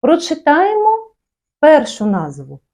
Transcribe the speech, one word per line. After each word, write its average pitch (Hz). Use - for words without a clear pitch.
Прочитаємо 392
першу 294
назву — 143